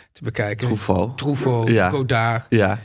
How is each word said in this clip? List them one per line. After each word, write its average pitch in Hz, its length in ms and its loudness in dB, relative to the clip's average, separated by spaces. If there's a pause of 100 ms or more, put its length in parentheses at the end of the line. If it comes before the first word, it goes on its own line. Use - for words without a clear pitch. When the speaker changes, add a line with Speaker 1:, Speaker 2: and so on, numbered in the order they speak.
(120)
Speaker 1:
te - 100 -20
bekijken. 107 440 -4
Speaker 2:
Truffaut. 104 520 -2
Speaker 1:
Truffaut, 131 500 0
Speaker 2:
Ja. 104 200 4
Speaker 1:
Godard. 117 600 0
Speaker 2:
Ja. 104 360 2